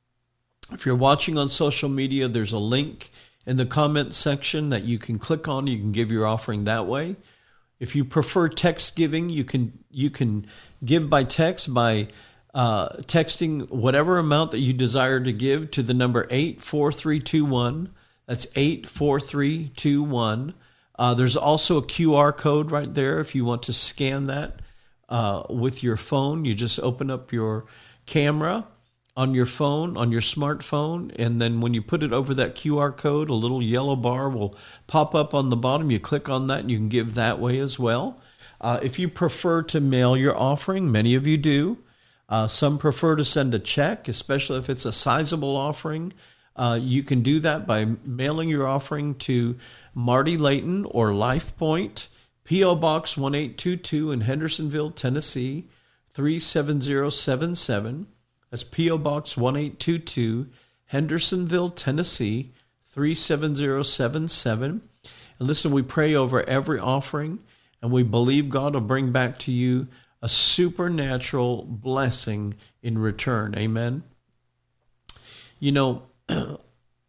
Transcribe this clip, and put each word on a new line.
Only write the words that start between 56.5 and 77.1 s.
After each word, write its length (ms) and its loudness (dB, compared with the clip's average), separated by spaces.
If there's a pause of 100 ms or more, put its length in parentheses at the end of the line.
zero 280 0
seven 460 -2
seven. 520 -4 (440)
That's 120 -8
P 260 0
O 80 2
Box 380 -4
one 220 0
eight 220 -6
two 200 0
two, 480 -2 (380)
Hendersonville, 840 0
Tennessee, 800 -2 (320)
three 280 -2
seven 400 0
zero 300 0
seven 460 -2
seven. 580 -2 (520)
And 80 -2
listen, 240 0
we 100 4
pray 340 2
over 320 2
every 320 0
offering, 600 -4 (420)
and 100 -2
we 120 6
believe 440 4
God 280 0
will 60 0
bring 300 0
back 280 0
to 120 -6
you 360 0 (340)
a 80 -2
supernatural 1300 0
blessing 880 -2 (280)
in 160 -2
return. 600 -2
Amen. 460 -2 (1600)
You 140 2
know, 300 2 (260)
<clears throat> 300 -6 (500)